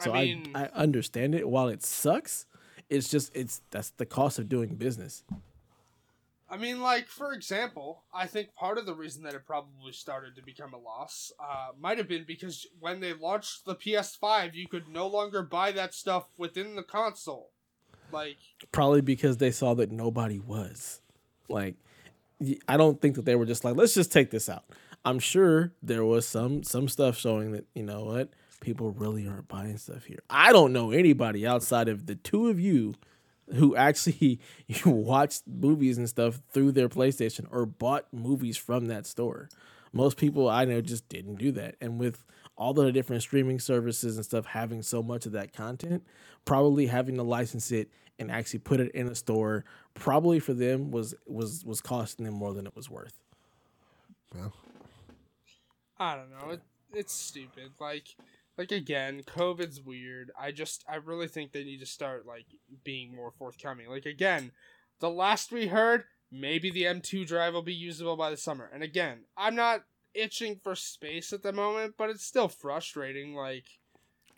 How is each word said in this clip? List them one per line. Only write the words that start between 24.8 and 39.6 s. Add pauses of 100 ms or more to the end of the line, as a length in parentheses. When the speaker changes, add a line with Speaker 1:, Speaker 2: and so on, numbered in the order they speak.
Speaker 2:
I'm
sure (100)
there
was
some,
some
stuff
showing
that, (100)
you
know
what, (320)
people
really
aren't
buying
stuff
here. (100)
I
don't
know
anybody
outside
of
the
two
of
you (640)
who
actually (220)
<laughs>
watched
movies
and
stuff (100)
through
their
PlayStation
or
bought
movies
from
that
store. (420)